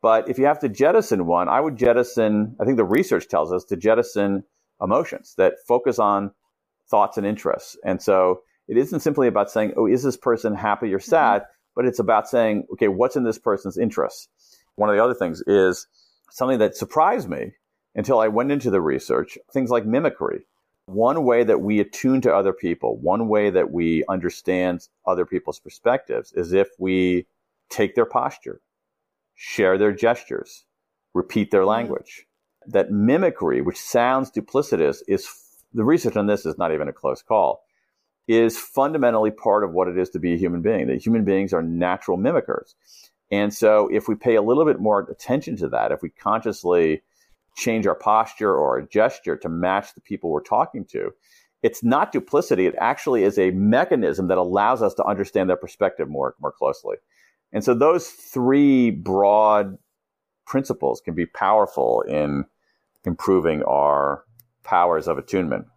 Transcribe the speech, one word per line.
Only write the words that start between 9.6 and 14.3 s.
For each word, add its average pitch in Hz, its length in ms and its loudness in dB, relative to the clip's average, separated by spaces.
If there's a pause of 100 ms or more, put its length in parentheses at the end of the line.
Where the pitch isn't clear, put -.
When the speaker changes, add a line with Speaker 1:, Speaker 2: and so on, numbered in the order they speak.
Speaker 1:
"Oh, 117 100 2
is 120 160 2
this 135 140 -2
person 113 380 -2
happy 104 380 -4
or 98 60 -2
Speaker 2:
Mm-hmm. - 100 -14
Speaker 1:
sad?" 120 340 2 (320)
But 123 100 0
it's 123 140 -2
about 110 280 2
saying, 110 460 0
"Okay, 113 140 0
what's 101 280 0
in 131 80 0
this 113 160 -2
person's 98 380 -4
interests?" 101 500 -4 (480)